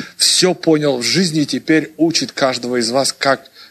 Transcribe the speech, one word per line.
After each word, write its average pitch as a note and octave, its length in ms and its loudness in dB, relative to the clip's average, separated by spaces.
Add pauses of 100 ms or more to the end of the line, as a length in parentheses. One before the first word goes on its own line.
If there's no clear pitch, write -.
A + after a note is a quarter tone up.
(160)
все - 360 2
понял D3+ 460 0
в A#2+ 60 -6
жизни D3+ 380 0
и C#3 40 0
теперь D3 500 0
учит D#3 360 0
каждого B2 480 -2
из A2+ 100 -2
вас, C3 220 0
как, - 360 -2 (220)